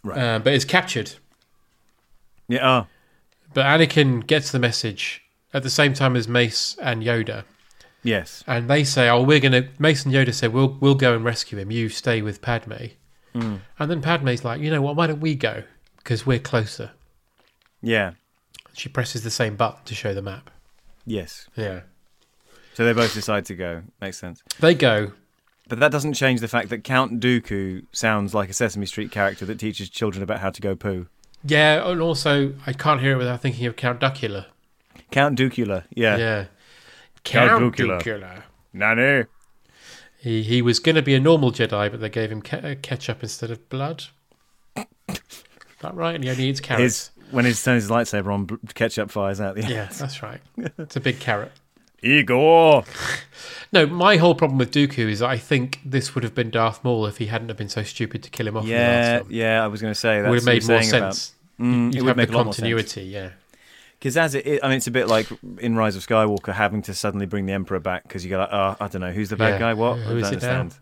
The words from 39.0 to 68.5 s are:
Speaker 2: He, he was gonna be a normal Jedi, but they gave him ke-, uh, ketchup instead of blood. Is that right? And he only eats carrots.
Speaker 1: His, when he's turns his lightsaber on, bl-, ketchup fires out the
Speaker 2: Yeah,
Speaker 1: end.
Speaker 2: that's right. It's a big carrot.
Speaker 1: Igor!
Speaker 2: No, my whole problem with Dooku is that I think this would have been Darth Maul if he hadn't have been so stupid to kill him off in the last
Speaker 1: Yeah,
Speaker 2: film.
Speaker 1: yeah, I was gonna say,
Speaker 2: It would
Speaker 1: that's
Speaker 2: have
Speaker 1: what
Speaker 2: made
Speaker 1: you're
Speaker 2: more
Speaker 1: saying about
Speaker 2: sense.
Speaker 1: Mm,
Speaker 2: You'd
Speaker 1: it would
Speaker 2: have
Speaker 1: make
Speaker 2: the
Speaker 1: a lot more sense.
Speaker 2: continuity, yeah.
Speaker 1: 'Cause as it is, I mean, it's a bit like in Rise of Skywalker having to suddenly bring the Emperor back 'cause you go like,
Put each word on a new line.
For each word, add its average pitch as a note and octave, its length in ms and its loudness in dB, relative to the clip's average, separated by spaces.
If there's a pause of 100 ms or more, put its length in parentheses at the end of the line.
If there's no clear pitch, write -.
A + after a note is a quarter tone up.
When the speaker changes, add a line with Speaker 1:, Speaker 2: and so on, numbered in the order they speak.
Speaker 2:
He, A2+ 240 -2
he A#2 200 2
was A#2 160 4
gonna D#3+ 240 2
be C3+ 120 4
a C3 60 6
normal C#3+ 320 4
Jedi, G#2 380 -2
but A2 100 -12
they A2 80 -6
gave A2 240 -4
him A2 80 -8
ke-, - 140 -8
uh, C#3+ 260 -8
ketchup - 420 -8
instead A2+ 280 -10
of - 180 -14
blood. C#3 360 -8 (760)
Is - 380 -14 (640)
that D#3+ 120 -10
right? E3+ 200 -4
And C#3 100 -6
he B2+ 60 -2
only C3 180 -2
eats C3+ 120 -2
carrots. A#2 220 0
Speaker 1:
His, A#2 280 0 (220)
when B2 120 2
he's A#2+ 180 2
turns B2 220 4
his G2+ 60 -6
lightsaber G#2+ 420 0
on, G2+ 140 0
bl-, A2 100 -8 (180)
ketchup A2+ 360 -2
fires G2 320 -2
out G2 140 -4
the G#2+ 60 -4
Speaker 2:
Yeah, A2 200 -4
Speaker 1:
end. F#2+ 100 -10
Speaker 2:
that's C3+ 300 -10
right. - 180 -14 (380)
It's D#3 180 -12
a C3+ 40 -2
big B2 200 -4
carrot. G#2+ 320 -4 (520)
Speaker 1:
Igor! D3 800 6 (880)
Speaker 2:
No, E3 160 6
my F3 300 4
whole E3 180 6
problem C3+ 240 2
with B2 140 0
Dooku C3+ 360 2
is G#2 120 -2
that A#2+ 100 2
I B2 80 0
think C3 460 -2
this C3 320 -4
would A#2+ 80 -2
have A2 100 -6
been A2+ 160 -2
Darth A2+ 320 0
Maul A2+ 240 0
if G2+ 120 -6
he A2+ 80 -4
hadn't A2+ 220 -4
have G#2+ 80 -10
been G#2 120 -8
so G#2+ 160 -4
stupid - 400 -8
to - 60 -20
kill A2 180 -6
him G#2+ 80 -6
off A2 80 -4
in A2 60 -4
the A#2 60 0
last A#2+ 60 2 (240)
Speaker 1:
Yeah, A#2+ 120 2
Speaker 2:
film. G2 120 -6
Speaker 1:
yeah, A2+ 340 0
I G#2+ 40 -2
was G#2 120 -6
gonna G#2+ 140 -4
say, G#2+ 240 2
Speaker 2:
It G#2 100 0
would A#2 40 4 (100)
Speaker 1:
that's - 20 -4
Speaker 2:
have - 20 2
Speaker 1:
what A#2+ 60 6
Speaker 2:
made A#2 120 4
Speaker 1:
you're A#2 80 2
Speaker 2:
more A2+ 100 6
Speaker 1:
saying A2 200 2
about G2 120 -2
Speaker 2:
sense. - 200 -10 (260)
Speaker 1:
Mm, B2 260 2
Speaker 2:
You'd B2 80 0
Speaker 1:
it C3 80 0
would B2+ 60 2
Speaker 2:
have B2 80 4
Speaker 1:
make A#2 140 4
Speaker 2:
the A2+ 40 -4
Speaker 1:
a A#2+ 40 4
lot A#2+ 80 4
more G#2 80 -4
sense. - 80 -8
Speaker 2:
continuity, A2+ 420 -2
yeah. F#2+ 240 -10 (720)
Speaker 1:
'Cause C3+ 160 -2
as D#3+ 180 2
it C#3 120 -2
is, C#3+ 180 0
I C#3 40 2
mean, C3 100 2
it's A#2+ 100 -4
a - 20 -4
bit A#2+ 160 2
like A2 220 2 (320)
in A#2 160 0
Rise G#2+ 180 2
of F#2 100 -10
Skywalker G#2 480 2
having G2+ 300 0
to G2+ 120 -10
suddenly G2+ 300 -4
bring G2 220 -4
the G2 60 -4
Emperor G2 260 -4
back F2+ 300 -6
'cause F2+ 160 -10
you F2+ 60 -10
go F#2+ 100 -2
like, G2+ 120 -2